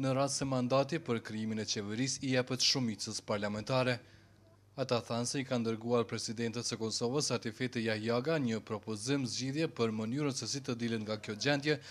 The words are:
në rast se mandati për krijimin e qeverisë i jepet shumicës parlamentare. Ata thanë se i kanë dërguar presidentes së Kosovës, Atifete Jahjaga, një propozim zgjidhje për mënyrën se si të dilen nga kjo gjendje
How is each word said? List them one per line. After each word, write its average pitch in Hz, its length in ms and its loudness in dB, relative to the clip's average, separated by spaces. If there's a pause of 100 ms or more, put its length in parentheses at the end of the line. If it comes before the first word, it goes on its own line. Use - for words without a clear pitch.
në 135 160 2
rast 135 240 2
se 139 80 -2
mandati 135 480 4
për 120 320 0
krijimin 110 320 -2
e 104 80 -4
qeverisë 113 560 -2
i 131 140 2
jepet 127 260 2
shumicës 113 560 0
parlamentare. 110 800 0 (800)
Ata 120 260 0
thanë 120 220 -2
se 147 100 -2
i 131 80 0
kanë 117 220 0
dërguar 117 400 2
presidentes 117 640 -4
së 107 80 -4
Kosovës, 120 500 0
Atifete 120 540 -2
Jahjaga, 117 580 2
një 113 220 0
propozim 110 640 -2
zgjidhje 135 420 -2
për 113 240 2
mënyrën 123 400 0
se 117 160 -4
si 139 140 -4
të 127 100 -2
dilen 113 300 -2
nga 107 160 -2
kjo 107 160 -6
gjendje 139 400 4 (140)